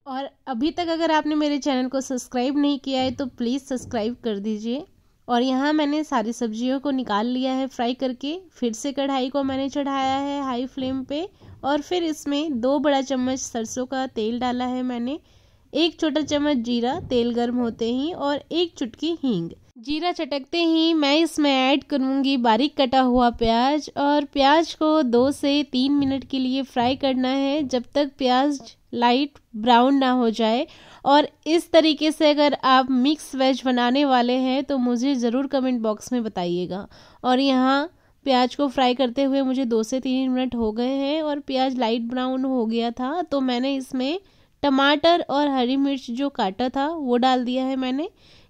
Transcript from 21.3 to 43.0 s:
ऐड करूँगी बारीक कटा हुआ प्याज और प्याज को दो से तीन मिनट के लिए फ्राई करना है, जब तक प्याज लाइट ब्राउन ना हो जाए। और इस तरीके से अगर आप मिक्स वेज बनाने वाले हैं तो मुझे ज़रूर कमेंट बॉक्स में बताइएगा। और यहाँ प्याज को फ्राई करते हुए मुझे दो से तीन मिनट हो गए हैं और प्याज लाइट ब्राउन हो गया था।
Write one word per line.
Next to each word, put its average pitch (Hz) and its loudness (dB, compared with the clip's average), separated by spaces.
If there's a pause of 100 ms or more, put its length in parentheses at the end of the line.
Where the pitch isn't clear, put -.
ऐड 262 2
करूँगी 269 0
बारीक 240 2
कटा 269 2
हुआ 247 4
प्याज 240 0
और 285 2
प्याज 294 2
को 311 2
दो 240 4
से 285 0 (100)
तीन 262 2
मिनट 269 0
के 269 -4
लिए 262 0
फ्राई 254 0
करना 254 0
है, 277 0
जब 254 -2 (100)
तक 285 0
प्याज 262 2 (340)
लाइट 247 2 (180)
ब्राउन 240 6
ना 262 2
हो 247 2
जाए। 226 0 (380)
और 285 6 (180)
इस 330 0
तरीके 311 4
से 302 4
अगर 294 4
आप 262 4
मिक्स 269 0
वेज 262 2
बनाने 247 2
वाले 247 2
हैं 262 0
तो 277 -2
मुझे 247 0
ज़रूर 240 0
कमेंट 262 -2
बॉक्स 220 -4
में 247 -2
बताइएगा। 180 -4 (380)
और 254 2
यहाँ 269 2 (380)
प्याज 254 2
को 285 0
फ्राई 247 2
करते 254 0
हुए 277 2
मुझे 262 0
दो 220 2
से 262 -4
तीन 262 0
मिनट 254 -2
हो 220 -2
गए 240 -2
हैं 277 -2
और 294 -4
प्याज 262 -2
लाइट 233 0
ब्राउन 254 -4
हो 254 0
गया 233 -2
था। 269 -4